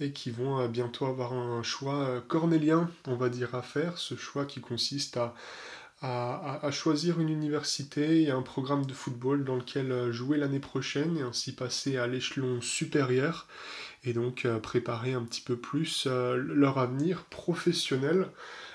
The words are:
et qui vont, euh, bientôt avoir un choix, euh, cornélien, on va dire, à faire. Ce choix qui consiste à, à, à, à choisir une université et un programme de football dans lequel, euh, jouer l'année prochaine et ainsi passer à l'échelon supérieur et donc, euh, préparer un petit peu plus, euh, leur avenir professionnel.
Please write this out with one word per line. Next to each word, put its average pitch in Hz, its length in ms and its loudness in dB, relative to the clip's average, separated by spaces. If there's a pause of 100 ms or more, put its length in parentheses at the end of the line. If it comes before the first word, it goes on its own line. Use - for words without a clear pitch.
et 139 120 -4
qui 135 180 -8
vont, 127 300 -2
euh, 120 80 2
bientôt 120 360 -2
avoir 127 300 -2
un 120 280 -2
choix, 139 420 -2
euh, 127 220 -2
cornélien, 165 600 4 (180)
on 127 100 0
va 123 120 2
dire, 123 260 -2
à 127 60 -2
faire. 170 380 -2
Ce - 160 -6
choix 143 320 -4
qui 143 140 -10
consiste 127 580 -4
à, 120 160 0 (680)
à, 127 600 -4
à, 151 40 0
à 143 40 0
choisir 160 500 2
une 156 80 2
université 151 920 2
et 151 80 4
un 131 100 2
programme 135 460 0
de 135 80 -6
football 131 500 0
dans 131 120 0
lequel, 131 360 -2
euh, 123 200 0
jouer 127 260 0
l'année 139 220 2
prochaine 143 580 0
et 143 40 -2
ainsi 123 320 -4
passer 131 440 -2
à 120 80 2
l'échelon 127 560 0
supérieur 139 840 2 (540)
et 123 120 0
donc, 123 320 0
euh, 113 120 2
préparer 120 540 0
un 123 120 -2
petit - 180 -6
peu 120 140 -2
plus, - 500 -2
euh, 127 300 2
leur 139 420 4
avenir 135 460 2
professionnel. 170 1040 2 (460)